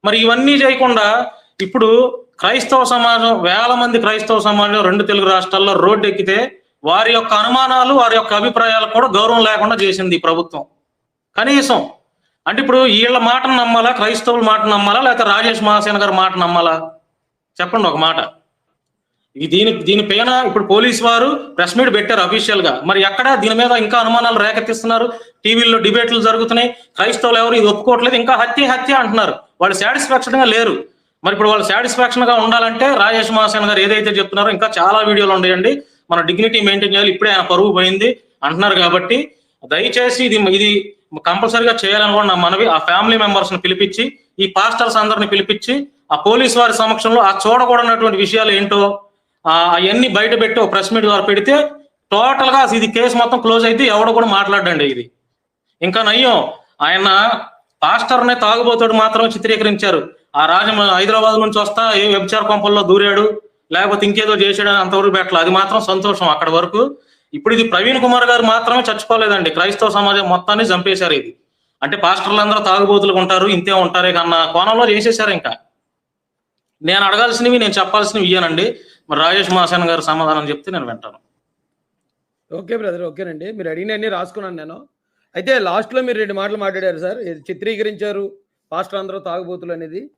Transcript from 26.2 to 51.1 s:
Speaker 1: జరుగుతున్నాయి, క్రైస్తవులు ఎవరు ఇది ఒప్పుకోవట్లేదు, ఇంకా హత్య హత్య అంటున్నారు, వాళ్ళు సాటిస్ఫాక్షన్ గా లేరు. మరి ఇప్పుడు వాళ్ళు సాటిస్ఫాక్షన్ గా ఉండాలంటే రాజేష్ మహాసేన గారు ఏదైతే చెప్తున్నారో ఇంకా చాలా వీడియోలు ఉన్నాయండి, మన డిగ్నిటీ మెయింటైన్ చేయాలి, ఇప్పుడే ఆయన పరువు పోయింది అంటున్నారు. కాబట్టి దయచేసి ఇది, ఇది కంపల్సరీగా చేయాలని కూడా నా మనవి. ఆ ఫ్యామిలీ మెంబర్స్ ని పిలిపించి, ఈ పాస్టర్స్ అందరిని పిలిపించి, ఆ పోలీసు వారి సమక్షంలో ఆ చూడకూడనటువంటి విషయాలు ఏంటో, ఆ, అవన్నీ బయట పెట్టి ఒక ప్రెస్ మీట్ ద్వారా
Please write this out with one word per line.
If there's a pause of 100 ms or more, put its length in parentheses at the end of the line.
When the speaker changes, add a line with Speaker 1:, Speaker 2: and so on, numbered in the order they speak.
Speaker 1:
జరుగుతున్నాయి,
క్రైస్తవులు
ఎవరు
ఇది
ఒప్పుకోవట్లేదు,
ఇంకా
హత్య
హత్య
అంటున్నారు, (260)
వాళ్ళు
సాటిస్ఫాక్షన్
గా
లేరు. (400)
మరి
ఇప్పుడు
వాళ్ళు
సాటిస్ఫాక్షన్
గా
ఉండాలంటే
రాజేష్
మహాసేన
గారు
ఏదైతే
చెప్తున్నారో
ఇంకా
చాలా
వీడియోలు
ఉన్నాయండి, (280)
మన
డిగ్నిటీ
మెయింటైన్
చేయాలి,
ఇప్పుడే
ఆయన
పరువు
పోయింది (240)
అంటున్నారు.
కాబట్టి (320)
దయచేసి
ఇది,
ఇది (300)
కంపల్సరీగా (100)
చేయాలని
కూడా
నా
మనవి.
ఆ
ఫ్యామిలీ
మెంబర్స్
ని
పిలిపించి, (200)
ఈ
పాస్టర్స్
అందరిని
పిలిపించి, (240)
ఆ
పోలీసు
వారి
సమక్షంలో
ఆ
చూడకూడనటువంటి
విషయాలు
ఏంటో, (440)
ఆ,
అవన్నీ
బయట
పెట్టి
ఒక
ప్రెస్
మీట్
ద్వారా